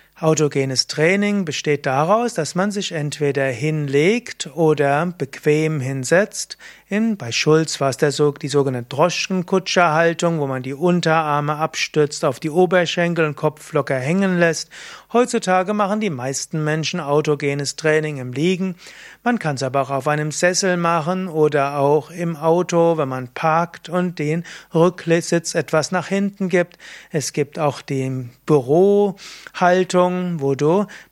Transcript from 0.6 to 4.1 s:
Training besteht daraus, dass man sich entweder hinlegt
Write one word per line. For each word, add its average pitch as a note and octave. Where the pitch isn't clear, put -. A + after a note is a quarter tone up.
Training G3
besteht C#3+
daraus, E3
dass D3+
man G3
sich F#3+
entweder C#3+
hinlegt D3+